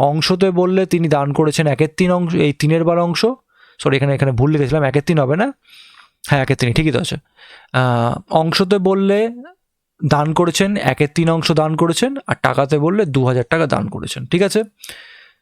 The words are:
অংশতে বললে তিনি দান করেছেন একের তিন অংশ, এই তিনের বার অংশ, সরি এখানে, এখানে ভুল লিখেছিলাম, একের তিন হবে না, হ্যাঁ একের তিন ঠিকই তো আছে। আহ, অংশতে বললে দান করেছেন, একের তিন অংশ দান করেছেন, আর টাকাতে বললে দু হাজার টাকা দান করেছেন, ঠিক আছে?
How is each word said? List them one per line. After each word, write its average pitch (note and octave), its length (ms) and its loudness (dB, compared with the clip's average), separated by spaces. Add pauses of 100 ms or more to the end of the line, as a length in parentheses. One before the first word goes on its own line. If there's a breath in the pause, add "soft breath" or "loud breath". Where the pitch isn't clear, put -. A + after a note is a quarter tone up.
(100)
অংশতে F3+ 380 0 (120)
বললে F#3 220 2 (100)
তিনি E3+ 140 2 (100)
দান C#3+ 120 0 (100)
করেছেন D#3 260 0 (100)
একের D#3 240 0
তিন F3+ 180 2
অংশ, F3 140 -2 (160)
এই C#3+ 140 0
তিনের D#3+ 280 2
বার E3+ 180 0
অংশ, E3+ 160 -2 (600 soft breath)
সরি C#3 160 0
এখানে, C#3 180 0
এখানে C3+ 220 0
ভুল C3+ 160 4
লিখেছিলাম, C#3+ 360 0
একের C#3+ 180 0
তিন F3 140 2
হবে C3+ 200 0
না, B3+ 40 0 (800 loud breath)
হ্যাঁ C#3+ 160 2
একের C3 160 0
তিন B2+ 60 0 (100)
ঠিকই D#3 180 2
তো A#2+ 100 0
আছে। - 120 -6 (640 loud breath)
আহ, A#2+ 340 2 (280)
অংশতে F#3 340 0 (120)
বললে G3 300 2 (960)
দান D3 140 2 (100)
করেছেন, F3 320 0 (220)
একের C#3+ 240 -2
তিন E3 200 2
অংশ D#3+ 120 -2 (140)
দান D#3 180 -2
করেছেন, E3+ 300 0 (200)
আর - 60 -2 (100)
টাকাতে C#3 380 0
বললে G3 180 0 (120)
দু C3+ 140 2
হাজার B2+ 240 0
টাকা D#3+ 120 2 (100)
দান - 100 -2 (100)
করেছেন, - 360 -10
ঠিক F3 180 0
আছে? G#3+ 120 0 (800 loud breath)